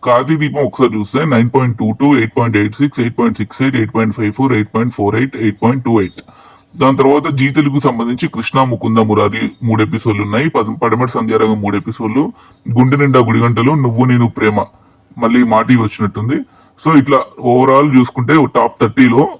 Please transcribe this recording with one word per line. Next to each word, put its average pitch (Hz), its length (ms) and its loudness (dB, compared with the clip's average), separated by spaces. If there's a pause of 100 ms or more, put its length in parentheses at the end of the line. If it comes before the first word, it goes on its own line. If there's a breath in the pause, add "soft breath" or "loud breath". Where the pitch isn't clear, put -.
కార్తీక 131 340 2
దీపం 147 240 -2
ఒకసారి 117 360 0
చూస్తే 131 260 -4
నైన్ 120 260 2
పాయింట్ 127 280 0
టూ 110 140 -2
టూ, 139 240 2
ఎయిట్ 113 220 -2
పాయింట్ 117 180 0
ఎయిట్ 104 200 0
సిక్స్, 139 240 -2
ఎయిట్ 120 180 -4
పాయింట్ 117 200 0
సిక్స్ 104 240 -6
ఎయిట్, 131 140 0
ఎయిట్ 110 180 -2
పాయింట్ 110 220 -2
ఫైవ్ 107 160 -4
ఫోర్, 135 200 0
ఎయిట్ 107 220 0
పాయింట్ 113 200 -2
టూ 104 200 -2
ఎయిట్, 135 220 -2
ఎయిట్ 107 260 -2
పాయింట్ 123 220 0
టూ 117 160 2
ఎయిట్. 92 220 -6 (580 soft breath)
దాని 131 160 2
తర్వాత 143 380 2
జీ 135 140 0
తెలుగు 143 320 0
సంబంధించి 123 480 -2
కృష్ణ 135 340 -4
ముకుంద 117 360 0
మురారి 107 520 0 (120)
మూడు 110 200 0
ఎపిసోడ్లు 107 400 -4
ఉన్నాయి. 110 260 -2
పద-, 110 340 -4
పడమటి 120 300 -2
సంధ్యారాగం 110 480 0
మూడు 101 160 -4
ఎపిసోడ్లు, 110 560 -4 (460 soft breath)
గుండె 131 180 4
నిండా 135 240 4
గుడిగంటలు, 117 520 2
నువ్వు 127 320 0
నేను 123 240 2
ప్రేమ 107 360 -2 (540 soft breath)
మళ్ళీ 120 260 2
మా 110 180 0
టీవీ 120 200 2
వచ్చినట్టుంది. 110 540 -4 (500 soft breath)
So 156 120 4
ఇట్లా 135 220 2 (200)
ఓవరాల్ 131 560 2
చూసుకుంటే 127 580 2
టాప్ - 260 0
థర్టీలో 123 480 4 (120)